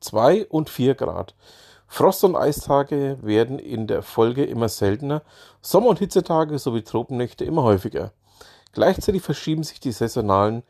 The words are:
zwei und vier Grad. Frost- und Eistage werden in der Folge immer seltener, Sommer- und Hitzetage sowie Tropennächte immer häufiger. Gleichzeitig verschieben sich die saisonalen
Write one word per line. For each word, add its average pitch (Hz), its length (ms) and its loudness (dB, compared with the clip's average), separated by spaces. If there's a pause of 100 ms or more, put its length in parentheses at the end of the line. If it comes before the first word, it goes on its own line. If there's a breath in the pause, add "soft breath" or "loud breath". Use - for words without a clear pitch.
zwei 151 440 2
und 156 240 -2
vier 131 280 0
Grad. 87 400 -8 (500 soft breath)
Frost- - 380 2
und 185 100 4
Eistage 139 880 0
werden 113 380 0
in 110 260 -8
der - 160 -4
Folge 120 420 0
immer 117 240 -2
seltener, 139 540 -2 (380 soft breath)
Sommer- 220 280 2
und 196 120 2
Hitzetage 160 580 0
sowie 117 240 -4
Tropennächte 120 640 -6
immer 160 180 -2
häufiger. 101 500 0 (600 soft breath)
Gleichzeitig 185 500 0
verschieben 160 400 -4
sich - 160 -12
die 127 140 -6
saisonalen 110 760 0